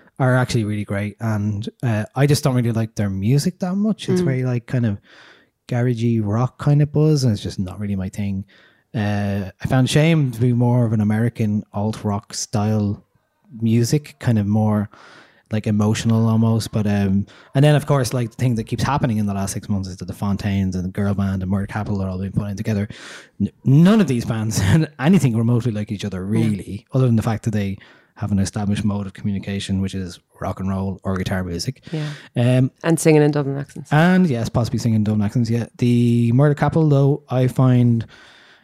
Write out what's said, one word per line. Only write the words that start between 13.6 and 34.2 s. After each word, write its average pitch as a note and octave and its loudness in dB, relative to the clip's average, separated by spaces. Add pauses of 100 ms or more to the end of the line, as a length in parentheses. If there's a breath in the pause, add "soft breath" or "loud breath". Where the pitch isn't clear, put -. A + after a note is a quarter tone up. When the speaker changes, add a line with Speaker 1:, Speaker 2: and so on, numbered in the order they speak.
Speaker 1:
kind A#2 0
of G#2 2
more, G#2+ 2 (640 soft breath)
like, A2 -4
emotional A2+ 2
almost. A2+ 2
But, G#2+ -2
um, G2+ 0 (300 soft breath)
and C#3 4
then D3+ 6
of C#3+ 0
course, C3+ 0
like, B2 -4
the - -16
thing B2 0
that A2 -4
keeps - -6
happening C3+ 0
in G#2+ 0
the G2+ -2
last G2 -4
six G#2 -10
months G2 -2
is F2+ -12
that F#2 -12
the F2+ -10
Fontaines G2 -2
and F2+ -4
the F#2 -6
Girl G2+ -2
Band F#2+ -2
and F#2 -4
Murder G2 -2
Capital G#2 -4
are F#2+ -4
all F#2 -6
being F#2+ -8
put G2+ -4
in G2 -8
together. G2+ -2 (540 loud breath)
N-, G2 0 (160)
none E3+ 6
of F3+ 4
these A#2+ -2
bands A2+ -4
<laughs> - 0
sound D#3 4 (100)
anything C#3 4
remotely A#2 2
like G#2 -6
each G2+ -6
other, F#2+ -6
Speaker 2:
Yeah. F#2+ -8
Speaker 1:
really, G#2 -2
other C3 4
than A#2 4
the A2 2
fact A2+ -2
that A2+ 0
they G2 -2 (360 soft breath)
have G2+ -6
an G2+ 2
established G2+ -2
mode G2+ -2
of F#2+ -14
communication, G2 -4
which F#2+ -4
is F2+ -8 (200)
rock F#2 -6
and F#2+ -4
roll F#2+ -4
or F#2+ -2
guitar F#2 -4
music. F2 -8
Speaker 2:
Yeah. D3+ -6 (260 loud breath)
Speaker 1:
Um, B2+ 2 (140)
Speaker 2:
And E3 0
singing D3+ 6
in D3 4
Dublin C#3 -4
accents. C#3+ -10
Speaker 1:
And F3+ 4